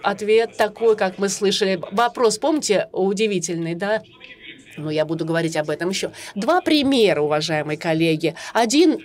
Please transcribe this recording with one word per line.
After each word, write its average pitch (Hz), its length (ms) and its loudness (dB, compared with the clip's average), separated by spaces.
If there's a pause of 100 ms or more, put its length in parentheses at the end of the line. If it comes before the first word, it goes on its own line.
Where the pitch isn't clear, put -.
ответ 214 540 0
такой, 220 380 2
как 190 240 -2
мы 196 100 0
слышали. 190 500 0 (120)
Вопрос, 233 460 2
помните, 277 540 0
удивительный, 185 840 -2
да? 202 260 -2 (800)
Ну, 151 120 -6
я 156 140 0
буду 160 200 -4
говорить 165 320 0
об 151 140 -2
этом 165 180 -4
еще. 190 220 -4 (240)
Два 285 260 2
примера, 269 600 2
уважаемые 151 560 -2
коллеги. 160 580 0 (180)
Один, 254 500 2